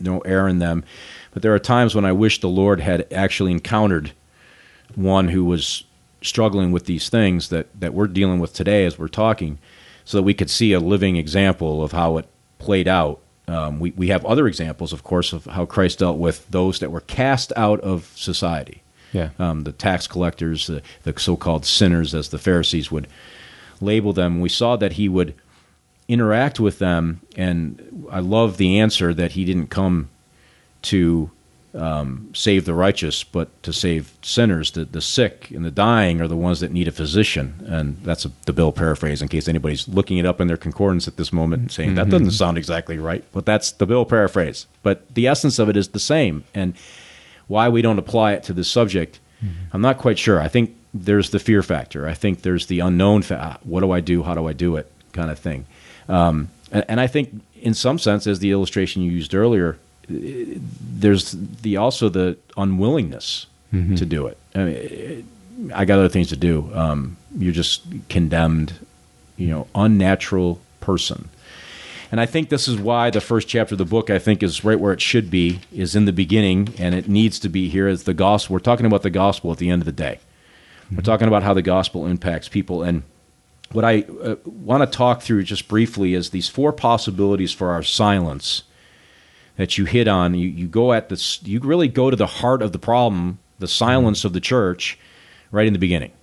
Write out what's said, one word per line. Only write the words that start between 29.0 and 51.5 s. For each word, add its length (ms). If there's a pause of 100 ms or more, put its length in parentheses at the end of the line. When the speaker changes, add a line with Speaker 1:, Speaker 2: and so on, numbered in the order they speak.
Speaker 1:
that 180
he 120
didn't 240
come 400 (760)
to, 480 (440)
um, 600
save 320
the 80
righteous, 500
but 380
to 100
save 480
sinners. 520
The, 120
the 160
sick 500
and 140
the 60
dying 500
are 80
the 80
ones 240
that 120
need 160
a 40
physician. 760
And 360
that's 240
a, 40 (160)
the 60
Bill 180
paraphrase, 520
in 60
case 200
anybody's 400
looking 300
it 80
up 140
in 80
their 100
concordance 500
at 80
this 160
moment, 400
saying, 220
"That 80
Speaker 2:
Mm-hmm. 80
Speaker 1:
doesn't 220
sound 260
exactly 400
right." 340
But 140
that's 260
the 140
Bill 180
paraphrase. 640 (160)
But 320
the 120
essence 320
of 100
it 80
is 120
the 100
same. 460 (100)
And 200 (760)
why 220
we 120
don't 160
apply 360
it 100
to 80
this 180
subject, 480 (240)
Speaker 2:
Mm-hmm. 120 (180)
Speaker 1:
I'm 80
not 180
quite 200
sure. 220
I 80
think 280 (180)
there's 360
the 100
fear 220